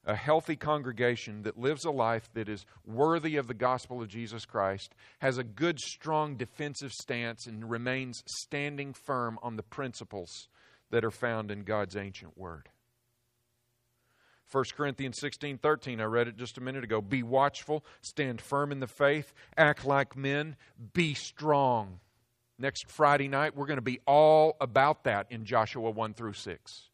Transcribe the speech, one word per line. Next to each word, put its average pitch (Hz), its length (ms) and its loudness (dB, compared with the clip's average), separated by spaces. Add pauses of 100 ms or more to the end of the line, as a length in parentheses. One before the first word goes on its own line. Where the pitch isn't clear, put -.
A 104 100 0
healthy 151 400 0
congregation 120 840 -2
that - 160 -6
lives 135 260 -2
a 165 80 -2
life 113 420 0
that 110 140 -4
is 104 200 -8 (180)
worthy 151 500 0
of 135 120 -2
the 123 80 -8
gospel 123 460 -2
of 113 60 -8
Jesus 110 380 -10
Christ 98 480 -2 (260)
has 131 180 0
a 127 60 -4
good, 139 360 -2
strong 151 580 -4
defensive 135 560 -8
stance 120 540 -6
and 110 220 -12
remains 123 580 -4
standing 143 640 -8
firm 120 480 -4
on 117 140 -8
the 107 80 -8
principles 110 840 -10 (440)
that 117 120 2
are 110 80 -2
found 110 380 -4
in 104 140 -8
God's 101 340 -2
ancient 95 400 -12
word. 85 320 -14 (1800)
First 135 280 -2
Corinthians 139 460 -6
sixteen 143 400 -8
thirteen, 135 420 0
I 110 40 -2
read 117 220 2
it 117 80 -10
just 120 220 -12
a 123 40 -12
minute 131 220 -6
ago. 110 180 0
"Be 120 200 -2
watchful, 139 640 0 (160)
stand 127 400 -4
firm 143 300 -2
in 139 80 -6
the 127 80 -4
faith, 143 440 2 (240)
act 147 300 4
like 139 300 2
men, 139 420 -4 (340)
be 160 220 2
strong." 127 840 2 (580)
Next 131 320 -6
Friday 143 380 6
night, 139 280 0
we're 143 120 -4
gonna 139 140 -2
be 123 260 -2
all 156 520 8
about 135 440 4
that 101 280 0
in 113 140 -8
Joshua 113 460 0
one 107 240 -4
through 110 180 -8
six. - 600 -12